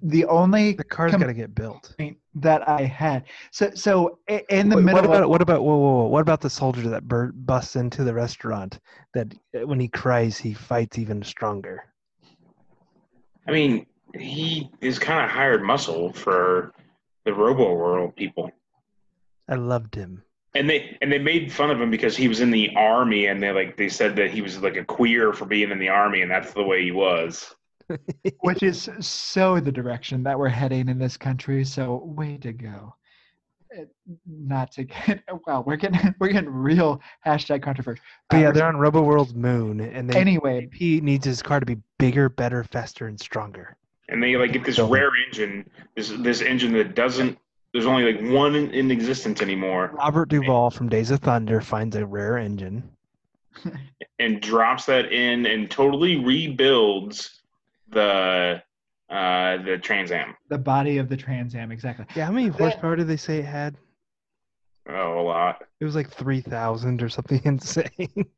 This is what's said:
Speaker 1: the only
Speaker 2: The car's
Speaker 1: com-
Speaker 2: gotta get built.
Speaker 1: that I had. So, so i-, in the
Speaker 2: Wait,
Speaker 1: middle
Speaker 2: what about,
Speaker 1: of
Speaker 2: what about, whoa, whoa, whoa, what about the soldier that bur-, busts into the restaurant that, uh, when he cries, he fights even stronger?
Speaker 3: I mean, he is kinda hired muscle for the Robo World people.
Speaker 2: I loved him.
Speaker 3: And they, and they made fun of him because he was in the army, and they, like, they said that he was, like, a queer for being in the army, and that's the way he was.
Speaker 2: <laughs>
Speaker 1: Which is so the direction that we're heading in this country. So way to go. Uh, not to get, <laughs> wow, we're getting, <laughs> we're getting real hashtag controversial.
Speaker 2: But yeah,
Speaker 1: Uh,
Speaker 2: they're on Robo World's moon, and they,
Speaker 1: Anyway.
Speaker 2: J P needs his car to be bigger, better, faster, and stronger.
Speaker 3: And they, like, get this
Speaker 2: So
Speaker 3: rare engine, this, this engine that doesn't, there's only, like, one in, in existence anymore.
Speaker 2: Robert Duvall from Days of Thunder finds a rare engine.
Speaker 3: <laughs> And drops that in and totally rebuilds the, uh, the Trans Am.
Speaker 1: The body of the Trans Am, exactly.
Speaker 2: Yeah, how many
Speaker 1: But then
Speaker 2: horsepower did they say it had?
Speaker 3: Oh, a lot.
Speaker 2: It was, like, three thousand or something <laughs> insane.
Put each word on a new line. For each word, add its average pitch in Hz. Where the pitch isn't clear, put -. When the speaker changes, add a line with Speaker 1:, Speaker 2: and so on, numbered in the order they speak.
Speaker 1:
the 160
only 196
Speaker 2:
The 156
car's 165
Speaker 1:
com- 190
Speaker 2:
gotta 127
get 110
built. 110
Speaker 1:
that 156
I 151
had. 135
So, 202
so 180
i-, 208
in 202
the 214
Speaker 2:
Wait, 190
Speaker 1:
middle 185
Speaker 2:
what 185
about, 165
Speaker 1:
of -
Speaker 2:
what 170
about, 165
whoa, 151
whoa, 139
whoa, 113
what 135
about 156
the 135
soldier 123
that 110
bur-, 123
busts 127
into 123
the 120
restaurant 110
that, 110
uh, 117
when 139
he 123
cries, 117
he 110
fights 117
even 107
stronger? 98
Speaker 3:
I 127
mean, 147
he 147
is 127
kinda 156
hired 123
muscle 90
for 90
the 107
Robo 107
World 87
people. -
Speaker 2:
I 131
loved 120
him. 95
Speaker 3:
And 139
they, -
and 139
they 143
made 151
fun 147
of 135
him 117
because 110
he 131
was 113
in 123
the 110
army, 107
and 98
they, 101
like, 95
they 101
said 104
that 98
he 107
was, 95
like, 95
a 90
queer 117
for 101
being 104
in 98
the 95
army, 101
and 90
that's 92
the 101
way 95
he 90
was. 87
Speaker 2:
<laughs> -
Speaker 1:
Which 180
is 190
so 185
the 139
direction 127
that 135
we're 139
heading 131
in 127
this 127
country. 135
So 131
way 151
to 127
go. 107
Uh, 165
not 139
to 135
get, 196
<laughs> 170
wow, 135
we're 143
getting, 185
<laughs> -
we're 190
getting 196
real 143
hashtag 147
controversial. 131
Speaker 2:
But 160
yeah, 151
Speaker 1:
Uh, -
Speaker 2:
they're 156
on 160
Robo 151
World's 147
moon, 117
and 123
they, 123
Speaker 1:
Anyway. 151
Speaker 2:
J 123
P 160
needs 139
his 127
car 143
to 127
be 120
bigger, 131
better, 123
faster, 113
and 107
stronger. 98
Speaker 3:
And 117
they, 123
like, 120
get 123
this 123
Speaker 2:
So 113
Speaker 3:
rare 135
engine, 104
this, 107
this 120
engine 123
that 107
doesn't, 127
there's 117
only, 127
like, 110
one 143
in, 147
in 131
existence 117
anymore. 95
Speaker 2:
Robert 147
Duvall 131
from 123
Days 113
of 139
Thunder 113
finds 107
a 104
rare 101
engine. 104
Speaker 3:
<laughs> 180
And 110
drops 113
that 127
in 120
and 107
totally 143
rebuilds 127
the, 92
uh, 92
the 92
Trans 95
Am. 82
Speaker 1:
The 147
body 139
of 131
the 135
Trans 123
Am, 113
exactly. 120
Speaker 2:
Yeah, 160
how 170
many 240
Speaker 1:
But 143
then 160
Speaker 2:
horsepower 165
did 165
they 160
say 156
it 147
had? 147
Speaker 3:
Oh, 85
a -
lot. 85
Speaker 2:
It 151
was, 151
like, 147
three 131
thousand 117
or 117
something 131
<laughs> -
insane. 165